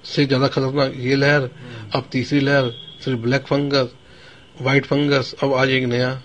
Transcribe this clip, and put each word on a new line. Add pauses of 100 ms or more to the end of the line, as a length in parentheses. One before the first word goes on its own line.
से
ज़्यादा
खतरनाक
ये
लहर, (460)
अब
तीसरी
लहर, (340)
फिर
ब्लैक
फंगस, (680)
व्हाइट
फंगस,
अब
आज
एक
नया